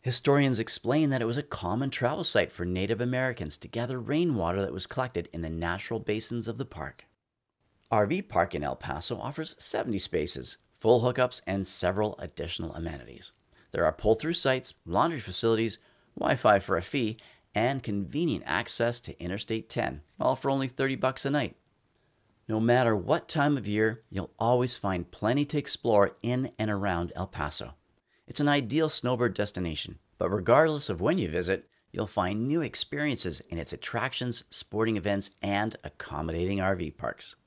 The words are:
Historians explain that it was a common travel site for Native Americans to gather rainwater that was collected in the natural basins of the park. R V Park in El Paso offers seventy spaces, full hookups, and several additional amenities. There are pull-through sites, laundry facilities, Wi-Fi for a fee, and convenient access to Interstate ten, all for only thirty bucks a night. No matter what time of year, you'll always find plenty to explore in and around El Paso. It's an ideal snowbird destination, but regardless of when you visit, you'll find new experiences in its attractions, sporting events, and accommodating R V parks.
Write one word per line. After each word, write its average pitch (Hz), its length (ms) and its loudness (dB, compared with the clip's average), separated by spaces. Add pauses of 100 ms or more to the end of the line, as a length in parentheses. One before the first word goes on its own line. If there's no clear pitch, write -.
Historians 135 580 4
explain 139 520 2
that 131 120 2
it 110 40 0
was 120 120 0
a 143 60 -6
common 120 460 -2
travel 139 340 -2
site - 260 4
for - 140 -6
Native 95 360 0
Americans 127 580 -2
to - 100 -16
gather 123 320 -4
rainwater 113 640 2
that 90 100 -2
was 92 160 -4
collected 123 440 -4
in 85 100 -6
the 80 80 -4
natural 85 500 -4
basins 113 480 -4
of 117 100 -6
the 131 60 -4
park. - 400 -12 (880)
R 107 140 4
V 175 160 -2
Park - 320 0
in 73 100 -2
El 65 100 -2
Paso - 420 -4
offers 147 420 -8
seventy - 400 -4
spaces, 76 580 0 (220)
full 113 240 6
hookups, 127 440 2
and 95 220 -2
several 98 500 0
additional 80 560 -8
amenities. 69 560 -10 (400)
There - 140 2
are 80 80 4
pull-through 131 420 2
sites, 131 400 0 (100)
laundry 123 360 2
facilities, 113 580 2 (400)
Wi-Fi 110 400 4
for 95 180 0
a 90 60 0
fee, 117 360 -2 (360)
and 123 300 0
convenient 107 600 0
access 117 560 0
to - 220 -14
Interstate 104 460 -4
ten, - 320 -4 (180)
all 131 160 2
for 135 160 -2
only 135 160 0
thirty 135 300 -2
bucks 131 280 -2
a 139 60 0
night. 139 240 0 (960)
No 110 100 0
matter 117 380 4
what 104 320 0
time 147 280 2
of 101 120 -4
year, 110 420 2
you'll - 260 -6
always 123 400 2
find 92 340 -2
plenty 131 360 0
to 151 120 -2
explore 104 640 2
in 123 380 -2
and 107 100 0
around 95 460 0
El 85 140 -4
Paso. - 460 -6 (520)
It's - 140 -2
an 143 80 4
ideal 143 400 2
snowbird 123 460 0
destination, 90 640 -4 (200)
but 90 120 0
regardless 135 580 4
of 87 120 -2
when 117 180 2
you 95 100 0
visit, 87 400 -2 (240)
you'll 104 160 -4
find 104 380 -2
new 156 140 0
experiences 139 880 -2
in 85 100 -6
its 78 140 -6
attractions, 120 800 -4
sporting 110 460 0
events, 98 340 -2 (120)
and 101 420 0
accommodating 82 760 -4
R 95 140 2
V 87 160 -4
parks. - 460 -8 (100)